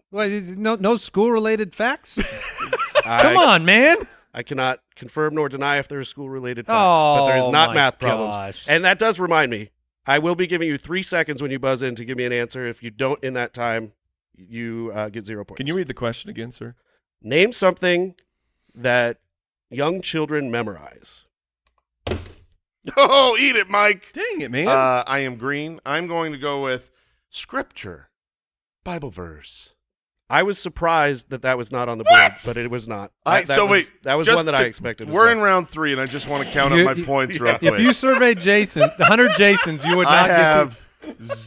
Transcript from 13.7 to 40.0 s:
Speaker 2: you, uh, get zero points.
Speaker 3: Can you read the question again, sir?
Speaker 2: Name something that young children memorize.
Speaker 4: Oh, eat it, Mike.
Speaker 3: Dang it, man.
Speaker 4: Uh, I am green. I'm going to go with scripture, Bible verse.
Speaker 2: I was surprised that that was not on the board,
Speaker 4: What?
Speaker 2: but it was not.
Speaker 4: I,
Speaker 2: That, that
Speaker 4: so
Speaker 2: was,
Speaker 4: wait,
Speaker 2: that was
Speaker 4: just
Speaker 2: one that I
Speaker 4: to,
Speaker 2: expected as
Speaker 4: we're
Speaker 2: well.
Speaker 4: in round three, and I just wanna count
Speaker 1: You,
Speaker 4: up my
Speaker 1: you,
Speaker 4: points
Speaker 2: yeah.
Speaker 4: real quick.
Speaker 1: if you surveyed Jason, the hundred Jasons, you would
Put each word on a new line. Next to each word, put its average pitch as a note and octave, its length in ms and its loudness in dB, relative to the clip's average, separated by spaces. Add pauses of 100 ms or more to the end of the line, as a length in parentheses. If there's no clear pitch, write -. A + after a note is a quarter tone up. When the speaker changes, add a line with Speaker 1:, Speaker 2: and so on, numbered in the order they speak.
Speaker 2:
you, A#2 580 -12
uh, G#2+ 140 -6
get G#2 180 -14
zero G#2 180 -12
points. - 140 -18
Speaker 3:
Can C3+ 80 -8
you D#3 80 -6
read F3+ 140 -4
the B2+ 60 -10
question - 360 -8
again, A2+ 220 -14
sir? A#2 220 -16 (480)
Speaker 2:
Name D#3+ 300 2
something F3+ 600 0 (600)
that A#2+ 440 -2 (520)
young D3+ 320 -4
children D3+ 480 -4
memorize. G2+ 760 -10 (1700)
Speaker 4:
Oh, C4 420 4
eat C4 180 2
it, F#3+ 140 -2
Mike. G#3 420 0
Speaker 3:
Dang G4 300 -8
it, B2 80 -8
man. C#3+ 180 -2
Speaker 4:
Uh, C3 380 2
I C3+ 140 -2
am B2+ 160 -6
green. C#3+ 500 -8
I'm D#3 200 -4
going E3 260 -4
to C#3+ 60 -12
go C#3+ 240 -4
with B2+ 280 -6 (400)
scripture, - 800 -12 (720)
Bible E3 260 -10
verse. E2 600 -18 (580)
Speaker 2:
I D3 140 2
was G3 160 -4
surprised D#3 720 -2
that B2+ 120 -10
that C3 140 0
was A#2+ 160 -8
not B2 160 -4
on A#2 100 -6
the A#2 60 -10
board, F5 140 8 (140)
Speaker 4:
What? - 120 -20
Speaker 2:
but A#2+ 120 -8
it A#2+ 140 -6
was A#2 180 -8
not. G2+ 240 -12 (120)
Speaker 4:
I, F3+ 160 2
Speaker 2:
That, F3 80 -6
that C#3 80 0
Speaker 4:
so - 100 4
Speaker 2:
was, G3 40 -2 (140)
Speaker 4:
wait, - 80 -16 (100)
Speaker 2:
that C3+ 120 -2
was D#3 120 0
Speaker 4:
just A3+ 100 4
Speaker 2:
one D#3+ 100 0
that D3+ 80 0
I C3 80 4
Speaker 4:
to, B2 40 2
Speaker 2:
expected A#2 420 -10
as D#3 60 -4
Speaker 4:
we're G#3+ 120 6
Speaker 2:
well. A#3 60 6
Speaker 4:
in A3 80 0
round F#3+ 280 2
three, D#3 240 -2
and C3 80 -2
I C3+ 60 -2
just C3+ 220 -8
wanna C#3 180 -4
count C#3 280 2
Speaker 1:
You, E3+ 60 6
Speaker 4:
up F3+ 60 6
my C3+ 140 2
Speaker 1:
you, E3+ 40 -8
Speaker 4:
points C#3 320 -2
Speaker 2:
yeah. D3+ 60 -4
Speaker 4:
real C#3 160 0
quick. E3 160 4
Speaker 1:
if G3+ 60 0
you B3 120 6
surveyed B3 480 2
Jason, G3 580 2
the F3 60 4
hundred A3+ 320 6
Jasons, F3+ 480 2
you F3 120 0
would F3+ 100 2